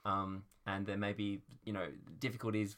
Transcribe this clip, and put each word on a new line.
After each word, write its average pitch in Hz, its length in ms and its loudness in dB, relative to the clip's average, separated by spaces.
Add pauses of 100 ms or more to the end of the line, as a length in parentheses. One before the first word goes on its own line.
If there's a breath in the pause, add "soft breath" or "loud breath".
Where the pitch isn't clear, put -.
um, 98 380 2 (240)
and 98 180 2
there 98 120 0
may 101 160 2
be, 101 280 0 (240)
you 110 80 -2
know, 92 140 0 (320)
difficulties 110 600 0